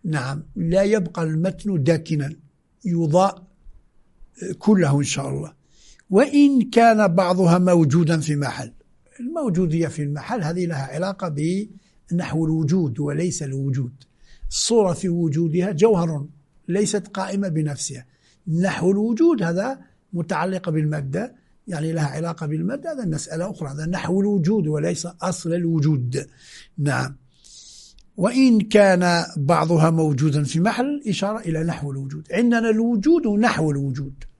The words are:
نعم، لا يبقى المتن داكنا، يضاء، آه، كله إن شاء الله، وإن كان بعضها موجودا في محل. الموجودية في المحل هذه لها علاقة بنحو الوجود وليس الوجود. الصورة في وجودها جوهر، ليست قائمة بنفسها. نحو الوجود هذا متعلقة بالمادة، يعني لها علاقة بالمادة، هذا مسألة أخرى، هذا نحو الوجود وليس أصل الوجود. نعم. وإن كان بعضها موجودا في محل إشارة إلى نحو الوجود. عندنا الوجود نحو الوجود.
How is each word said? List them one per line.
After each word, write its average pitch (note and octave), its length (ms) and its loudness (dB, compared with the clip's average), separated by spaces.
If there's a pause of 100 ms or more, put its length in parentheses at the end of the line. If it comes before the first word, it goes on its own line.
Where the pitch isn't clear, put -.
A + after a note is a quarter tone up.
نعم، D3 380 -6 (120)
لا F3+ 280 0
يبقى G3+ 400 0
المتن E3+ 600 -2
داكنا، D3+ 520 0 (500)
يضاء، E3+ 640 0 (960)
آه، F#3 80 -8
كله E3+ 480 4
إن C#3+ 40 0
شاء C3+ 260 -6
الله، C#3+ 240 -8 (560)
وإن C#4 600 4
كان A3+ 380 6
بعضها F3+ 500 4
موجودا E3+ 640 4
في D3+ 160 -2
محل. C3 380 -6 (460)
الموجودية F#3 680 -2
في D#3 160 -6
المحل D3+ 400 -6
هذه F3 220 -4
لها D3 180 -6
علاقة F#3 460 -6
بنحو E3 1160 -4
الوجود D#3 540 0
وليس D3 440 -4
الوجود. C3+ 500 -4 (560)
الصورة G#3 440 2
في F#3+ 160 -4
وجودها E3+ 600 0
جوهر، E3 560 2 (400)
ليست G3+ 400 -2
قائمة G3 400 -4
بنفسها. D3 580 -6 (420)
نحو F3 440 0
الوجود A3+ 520 2
هذا G3 360 -2 (340)
متعلقة F3 580 -4
بالمادة، D3+ 640 -2 (320)
يعني D#3+ 240 -4
لها D#3 160 -2
علاقة D#3+ 380 -6
بالمادة، G3+ 480 -4
هذا B3 120 -8
مسألة D#3+ 460 -6
أخرى، D3 180 -10
هذا D3+ 160 -8
نحو F3+ 360 -2
الوجود G3 460 2
وليس D3+ 380 -2
أصل F3 480 -6
الوجود. D3 720 0 (500)
نعم. C3+ 460 -2 (960)
وإن A#3 440 4
كان F3+ 640 4 (120)
بعضها D#3+ 520 4
موجودا D3+ 540 2
في D#3 160 -2
محل B3+ 480 0
إشارة G#3 320 -2
إلى D#3+ 240 -4
نحو D3 280 -4
الوجود. C#3 400 -10
عندنا A#3 380 2
الوجود A#3 580 2
نحو G3+ 440 2
الوجود. C#3 520 -6 (160)